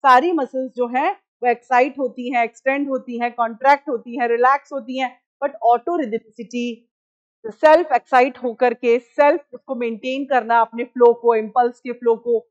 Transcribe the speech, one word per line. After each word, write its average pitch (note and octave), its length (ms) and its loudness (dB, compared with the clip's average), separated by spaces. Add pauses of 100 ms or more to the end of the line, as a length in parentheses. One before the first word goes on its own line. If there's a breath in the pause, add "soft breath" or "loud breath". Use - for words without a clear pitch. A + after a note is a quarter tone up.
सारी C#4 280 6
मसल्स C4 440 -4
जो A#3+ 100 -2
हैं C4 260 -2
वो - 360 -6
excite B3+ 500 0
होती B3 340 -6
हैं, A#3+ 120 -2
extend C4+ 440 -4
होती B3+ 300 -8
हैं, A#3+ 140 -4
contract A#3+ 560 0
होती A#3+ 300 -8
हैं, A#3+ 100 -2
relax B3 440 0
होती B3+ 260 -10
हैं, B3+ 220 -8 (240)
but C#4+ 80 -6 (140)
autorhythmicity A#3+ 1000 -4 (800)
तो A3 60 -12
सेल्फ D#4 420 4
एक्साइट B3+ 460 0
होकर A#3+ 360 -2
के A#3+ 240 0
self D4 560 0
उसको C4 200 -12
maintain B3 500 -6
करना, A#3 360 0
अपने A3+ 240 -4
फ्लो B3 280 4
को, A#3 220 0
impulse A3+ 460 -2
के B3 120 -12
फ्लो A#3 240 -2
को A#3 220 -4 (120)